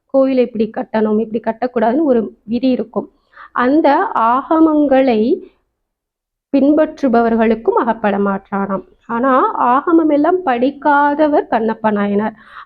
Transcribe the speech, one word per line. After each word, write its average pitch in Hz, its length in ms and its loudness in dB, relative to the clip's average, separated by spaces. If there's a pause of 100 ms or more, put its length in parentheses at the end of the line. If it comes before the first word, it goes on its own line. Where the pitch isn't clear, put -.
(140)
கோவிலை 262 400 2
இப்படி 214 240 -2
கட்டணும், 214 420 -2
இப்படி 220 200 -4
கட்டக்கூடாதுன்னு 233 640 -2
ஒரு 240 400 0
விதி 240 260 -2
இருக்கும். - 420 -4 (400)
அந்த 294 640 2
ஆகமங்களை 269 1300 2 (1160)
பின்பற்றுபவர்களுக்கும் 247 1300 0
அகப்பட 220 320 -2
மாட்டாராம். 196 680 -4 (220)
ஆனா 254 460 0
ஆகமம் 302 580 2
எல்லாம் 302 360 0
படிக்காதவர் 285 1080 0
கண்ணப்ப 220 400 -2
நாயனார். 202 420 -2 (320)